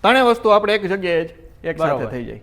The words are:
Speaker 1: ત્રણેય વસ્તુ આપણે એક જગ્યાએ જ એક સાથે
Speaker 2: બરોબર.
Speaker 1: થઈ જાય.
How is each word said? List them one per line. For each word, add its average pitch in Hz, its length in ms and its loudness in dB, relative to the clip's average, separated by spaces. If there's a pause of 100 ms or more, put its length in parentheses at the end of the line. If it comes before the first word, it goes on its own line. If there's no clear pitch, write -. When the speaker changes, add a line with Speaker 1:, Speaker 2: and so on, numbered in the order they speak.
Speaker 1:
ત્રણેય 254 200 4
વસ્તુ 233 260 2
આપણે 208 260 4
એક 202 120 -4
જગ્યાએ 175 380 -2
જ 165 40 -10 (360)
એક 165 140 -6
સાથે 160 120 0
Speaker 2:
બરોબર. 131 160 -2
Speaker 1:
થઈ 120 180 -8
જાય. 110 180 -14